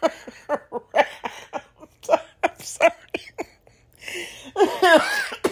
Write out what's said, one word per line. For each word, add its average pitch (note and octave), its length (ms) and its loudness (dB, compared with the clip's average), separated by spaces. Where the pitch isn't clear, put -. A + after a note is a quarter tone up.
I'm C#4+ 100 -2
sorry. - 320 0
<coughs> F4 460 4